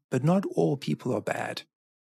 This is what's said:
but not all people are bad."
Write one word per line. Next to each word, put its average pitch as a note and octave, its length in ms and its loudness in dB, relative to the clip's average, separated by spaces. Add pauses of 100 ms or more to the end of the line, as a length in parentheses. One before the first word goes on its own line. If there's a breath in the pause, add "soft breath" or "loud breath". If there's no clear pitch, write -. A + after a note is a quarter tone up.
but C3 140 0
not F#3 220 4 (100)
all D#3+ 220 2
people C#3+ 360 -2
are G#2 80 0
bad." - 420 -4 (420)